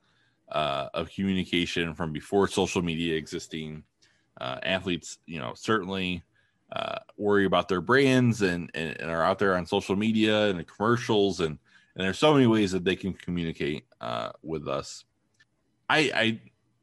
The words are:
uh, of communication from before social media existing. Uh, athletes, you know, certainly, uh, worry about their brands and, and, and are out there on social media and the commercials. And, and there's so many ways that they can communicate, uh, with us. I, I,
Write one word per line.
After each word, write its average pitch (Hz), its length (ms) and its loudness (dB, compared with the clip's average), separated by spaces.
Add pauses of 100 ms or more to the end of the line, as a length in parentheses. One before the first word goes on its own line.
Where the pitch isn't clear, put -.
(480)
uh, 71 440 -2
of 82 180 -6
communication 87 840 -2
from 80 180 -6
before 92 340 2
social 92 360 0
media 82 340 -2
existing. 78 680 -10 (560)
Uh, 64 220 -8
athletes, 92 640 -4
you 82 120 -10
know, 62 160 -8
certainly, 92 680 -2 (500)
uh, - 260 -6 (180)
worry 101 280 2
about 87 240 2
their 92 120 0
brands 123 640 4
and, 87 320 0
and, 80 260 -6
and 80 100 -6
are 82 120 0
out 95 160 2
there 98 180 2
on 87 80 -2
social 98 320 0
media 107 520 2
and 92 100 0
the 80 60 -8
commercials. 104 760 2
And, 78 180 -2 (360)
and 90 100 -4
there's 95 140 -2
so 151 160 6
many 135 120 8
ways 107 260 4
that 92 120 -2
they 92 120 2
can 95 160 -4
communicate, 82 760 -6 (140)
uh, 58 320 -6 (100)
with 76 260 -8
us. - 360 -8 (840)
I, 143 260 2
I, 113 260 0 (420)